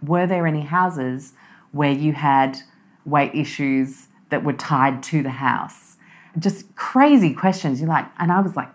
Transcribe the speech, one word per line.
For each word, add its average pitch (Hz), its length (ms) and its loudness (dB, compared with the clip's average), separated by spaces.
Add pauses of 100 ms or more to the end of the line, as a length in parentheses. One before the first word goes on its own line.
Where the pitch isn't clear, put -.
were 175 240 0
there 175 180 0
any 151 160 0
houses 147 720 -2 (380)
where 143 200 0
you 147 220 0
had 135 460 2 (460)
weight 143 280 0
issues 135 720 -4 (220)
that - 140 -2
were 143 100 -2
tied 135 500 0
to 151 200 -2
the 135 80 -4
house?" - 640 -4 (420)
Just 196 380 -4
crazy 254 580 4
questions. 170 460 -2
You're 160 100 -2
like, 147 180 0 (100)
and 170 140 0
I 185 100 4
was 180 160 -2
like, 127 180 -6